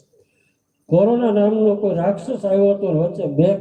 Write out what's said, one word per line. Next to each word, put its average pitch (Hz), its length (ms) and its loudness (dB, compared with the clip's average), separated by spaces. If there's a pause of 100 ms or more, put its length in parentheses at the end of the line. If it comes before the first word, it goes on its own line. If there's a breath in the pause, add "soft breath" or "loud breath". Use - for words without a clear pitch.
(880)
કોરોના 226 440 2
નામનો 214 440 2
કોઈ 185 220 -2
રાક્ષસ 202 460 -4
આવ્યો 202 300 2
હતો 202 140 -6
ને, 156 120 0
વચ્ચે 175 280 -4
બેક 170 320 2